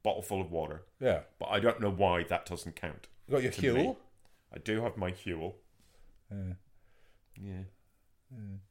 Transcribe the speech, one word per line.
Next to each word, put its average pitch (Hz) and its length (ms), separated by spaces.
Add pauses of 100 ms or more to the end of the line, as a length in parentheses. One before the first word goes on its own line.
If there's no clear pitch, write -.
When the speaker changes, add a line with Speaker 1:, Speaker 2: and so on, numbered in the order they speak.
Speaker 1:
bottle 104 220
full 98 180
of 82 100
water. 78 300 (180)
Speaker 2:
Yeah. 107 200 (180)
Speaker 1:
But - 120
I 101 100
don't 113 200
know 101 120
why 90 320
that 85 220
doesn't 85 300
count - 320 (200)
Speaker 2:
You 131 60
got 131 100
your 127 80
Speaker 1:
to 127 220
me. 135 100
Speaker 2:
Huel? 254 140 (560)
Speaker 1:
I - 60
do 110 220
have 117 160
my 92 140
Huel. 90 420 (800)
Speaker 2:
Yeah. 101 60 (1000)
Speaker 1:
Yeah. 98 120 (800)
Speaker 2:
Yeah. 123 60 (340)